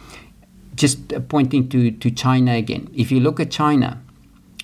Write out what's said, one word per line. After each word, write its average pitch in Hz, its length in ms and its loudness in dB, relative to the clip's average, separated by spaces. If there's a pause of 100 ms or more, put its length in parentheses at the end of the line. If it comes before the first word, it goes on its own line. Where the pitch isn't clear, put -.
(760)
Just, - 400 -2
uh, 135 60 -6
pointing 131 500 0
to, 120 220 2
to 117 180 -2
China 127 440 2
again. - 420 -4
If 120 160 0
you 131 80 4
look 147 200 2
at 147 120 -4
China, 147 500 0 (640)